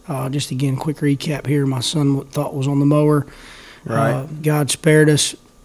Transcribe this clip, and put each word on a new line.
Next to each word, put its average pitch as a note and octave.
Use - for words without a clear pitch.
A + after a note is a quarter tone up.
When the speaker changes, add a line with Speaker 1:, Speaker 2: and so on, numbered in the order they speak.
Speaker 1:
Uh, C3+
just C#3
again, C3+
quick D3+
recap C#3+
here. C#3+
My C3
son C#3
w-, -
thought -
was C3+
on C#3+
the C#3+
mower. D3
Speaker 2:
Right. A2+
Speaker 1:
Uh, C3+
God D3+
spared D#3
us -